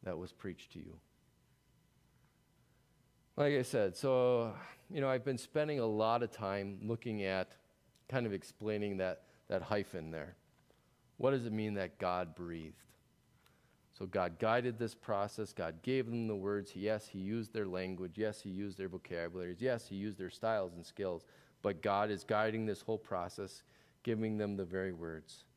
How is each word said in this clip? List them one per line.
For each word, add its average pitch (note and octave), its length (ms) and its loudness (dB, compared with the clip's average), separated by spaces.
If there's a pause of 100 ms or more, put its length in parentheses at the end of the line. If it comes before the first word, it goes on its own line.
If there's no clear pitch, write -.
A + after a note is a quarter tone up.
that F2+ 140 -4
was F2+ 160 -8
preached - 400 -10
to F2 60 -12
you. E2+ 180 -14 (2500)
Like D3 180 6
I C3 80 6
said, G#2+ 340 2
so, B2 580 4 (360)
you E3+ 100 -4
know, C3+ 100 2
I've C3 140 2
been C3 140 0
spending D3+ 420 0
a A#2 60 2
lot A2 380 4
of A2+ 80 -2
time G2 500 -2
looking A2 420 -2
at, F#2+ 320 0 (540)
kind B2+ 160 2
of G#2+ 80 0
explaining G#2 640 -2
that, F#2 260 0 (240)
that F#2+ 140 0
hyphen F#2+ 500 -2
there. D#2+ 240 -6 (800)
What B2+ 160 4
does B2+ 140 2
it A2 80 -2
mean G#2+ 220 0
that F#2 220 -2
God F2+ 380 0
breathed? E2 400 -8 (1200)
So G2 80 -8
God F2+ 320 0
guided A#2+ 400 4
this A2+ 160 -2
process. G#2 580 -2
God E2 300 -4
gave C3 240 2
them A#2 220 -2
the G#2+ 80 0
words. G2+ 400 -2
Yes, G#2 320 0
he - 120 -10
used G#2+ 340 -2
their G#2+ 120 0
language. F#2 520 -4
Yes, G#2+ 220 0
he G2+ 100 -8
used F#2+ 280 -4
their F#2+ 120 -4
vocabularies. F2 720 -6
Yes, A#2+ 260 0
he G2 80 -8
used G2 240 -4
their F#2 100 -4
styles G#2 440 0
and E2+ 120 -12
skills. F#2 400 -4 (380)
But G2 180 2
God G#2 300 4
is G2 120 -2
guiding A2 440 4
this G2+ 140 -2
whole A2 180 0
process, F#2 640 -6 (400)
giving A2 340 2
them G2+ 200 0
the G2 60 0
very F#2 300 -2
words. E2 500 -10 (140)